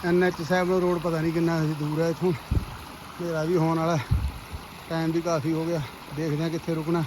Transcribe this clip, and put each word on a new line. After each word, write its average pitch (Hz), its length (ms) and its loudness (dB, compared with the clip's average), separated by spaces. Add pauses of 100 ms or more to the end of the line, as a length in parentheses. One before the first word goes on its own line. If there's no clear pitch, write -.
ਐਨ 175 200 4
ਐਚ 180 240 0
ਸੈਵਨ 180 320 4
ਰੋਡ 180 180 2
ਪਤਾ 165 220 0
ਨਹੀਂ 160 120 2
ਕਿੰਨਾ 165 260 2
ਹਜੇ 156 200 2
ਦੂਰ 151 220 -2
ਹੈ 165 80 4
ਇੱਥੋਂ, 170 240 2
ਹਨੇਰਾ - 1120 -4
ਵੀ 175 120 2
ਹੋਣ 160 220 4
ਵਾਲਾ, 165 200 2 (920)
ਟਾਈਮ 165 200 0
ਵੀ 165 100 2
ਕਾਫੀ 160 320 0
ਹੋ 160 120 0
ਗਿਆ, 165 160 0 (360)
ਦੇਖਦੇ 151 260 0
ਹਾਂ 165 80 0
ਕਿੱਥੇ 165 240 -4
ਰੁਕਣਾ। 160 320 0